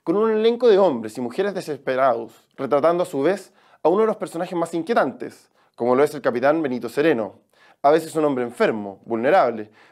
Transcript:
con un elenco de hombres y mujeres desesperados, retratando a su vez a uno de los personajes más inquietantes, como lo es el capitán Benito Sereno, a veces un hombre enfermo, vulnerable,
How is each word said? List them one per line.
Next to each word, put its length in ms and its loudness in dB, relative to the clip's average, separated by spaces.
con 140 -2
un 120 2
elenco 380 0
de 100 6
hombres 400 0
y 40 -6
mujeres 320 -4
desesperados, 800 -2
retratando 460 0
a 20 0
su 160 -6
vez 320 -2
a 60 0
uno 140 4
de 60 2
los 100 -2
personajes 400 -8
más 160 -4
inquietantes, 760 -4
como 180 2
lo 80 6
es 120 0
el 60 -10
capitán 400 0
Benito 280 -6
Sereno, 460 0
a 100 4
veces 240 0
un 100 0
hombre 180 0
enfermo, 600 -4
vulnerable, 680 0